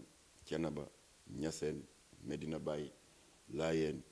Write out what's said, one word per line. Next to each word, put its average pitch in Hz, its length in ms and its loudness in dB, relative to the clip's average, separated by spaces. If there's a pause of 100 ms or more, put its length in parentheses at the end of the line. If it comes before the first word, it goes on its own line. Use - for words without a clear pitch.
(460)
Thiénaba, 76 420 0 (420)
Niassène, 76 520 0 (420)
Medina 76 360 -2
Baye, 76 320 0 (580)
Layène, 78 520 4 (100)